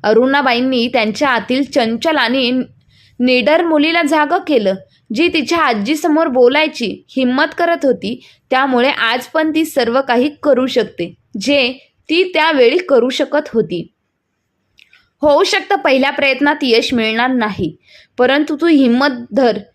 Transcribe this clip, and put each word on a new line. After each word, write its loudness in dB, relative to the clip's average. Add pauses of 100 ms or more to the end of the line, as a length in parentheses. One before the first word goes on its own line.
अरुणाबाईंनी 2
त्यांच्या -2
आतील 0
चंचल -2
आणि 0 (580)
निडर 2
मुलीला 2
जागं 0
केलं, 0 (400)
जी 0
तिच्या -2
आजीसमोर 0
बोलायची 0
हिम्मत 0 (140)
करत 0
होती. -2 (240)
त्यामुळे 0
आज -4
पण -2
ती 0
सर्व 0
काही 0 (120)
करू 2
शकते, -4 (260)
जे 0 (360)
ती 2 (100)
त्यावेळी 2
करू 2
शकत -2
होती. -4 (1300)
होऊ 4
शकतं -2
पहिल्या 0
प्रयत्नात 0
यश 0
मिळणार 0
नाही, -4 (420)
परंतु 0
तू 0
हिम्मत 2
धर 2 (160)